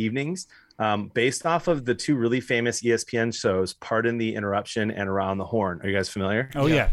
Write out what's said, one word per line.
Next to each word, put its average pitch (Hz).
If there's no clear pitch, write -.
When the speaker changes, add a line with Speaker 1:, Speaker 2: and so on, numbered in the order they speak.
Speaker 1:
evenings, 139
um, 104
based 127
off 165
of 143
the 123
two 147
really 120
famous 117
E 120
S 113
P -
N 113
shows, 95
Pardon 117
the 110
Interruption 104
and 101
Around 95
the 92
Horn. 95
Are 95
you 98
guys 95
familiar? 104
Speaker 2:
Oh, 143
Speaker 3:
Yeah. 147